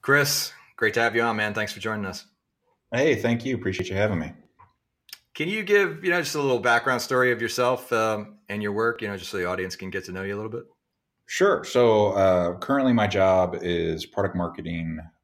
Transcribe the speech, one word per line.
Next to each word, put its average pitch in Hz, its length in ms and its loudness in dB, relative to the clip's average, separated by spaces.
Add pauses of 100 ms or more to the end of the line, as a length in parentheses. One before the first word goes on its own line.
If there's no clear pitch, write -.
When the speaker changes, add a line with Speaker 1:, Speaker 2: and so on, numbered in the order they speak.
Speaker 1:
Chris, 143 500 2 (240)
great 110 180 0
to 117 60 2
have 117 160 2
you 117 60 2
on, 113 140 0
man. 107 180 -2
Thanks 107 180 -4
for 101 80 -12
joining 107 240 -6
us. 92 220 -10 (680)
Speaker 2:
Hey, 135 220 2
thank 117 320 -2
you. 131 80 -2
Appreciate 95 340 -4
you 95 80 -6
having 101 220 0
me. 78 140 -8 (1000)
Speaker 1:
Can 160 160 -6
you 214 140 -4
give, 190 380 2
you 185 80 0
know, 175 120 2
just 139 120 -6
a 151 60 -2
little 131 200 2
background 117 420 2
story 127 280 2
of 113 120 -2
yourself, 123 500 0
um, 110 460 0 (100)
and 104 140 -4
your 104 100 -2
work, 113 300 -2
you 107 60 -6
know, 98 100 -8
just 87 120 -14
so 101 60 -8
the 90 80 -2
audience 92 320 -4
can 95 140 -12
get 92 160 -8
to 92 60 -12
know 92 100 -8
you 98 120 -6
a 101 40 -8
little 107 120 -8
bit? 117 120 -10 (640)
Speaker 2:
Sure. 190 360 2
So, 107 500 4
uh, 92 440 2
currently 131 380 0
my 107 120 4
job 95 540 4
is 82 460 -2
product 98 280 -2
marketing 82 640 -6 (260)